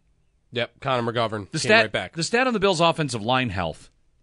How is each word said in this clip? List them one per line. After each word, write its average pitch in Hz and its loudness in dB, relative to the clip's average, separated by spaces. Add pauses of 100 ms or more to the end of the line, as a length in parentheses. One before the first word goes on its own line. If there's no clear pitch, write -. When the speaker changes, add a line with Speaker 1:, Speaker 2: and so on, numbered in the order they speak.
(520)
Speaker 1:
Yep, 120 -6
Connor 120 0
McGovern 110 -2
Speaker 2:
The 156 -4
Speaker 1:
came 127 -4
Speaker 2:
stat, 226 6
Speaker 1:
right 214 -8
back. 180 -4
Speaker 2:
the 165 -4
stat 240 0
on 254 0
the 214 0
Bills' 185 2
offensive 151 0
line 127 0
health 87 -6 (320)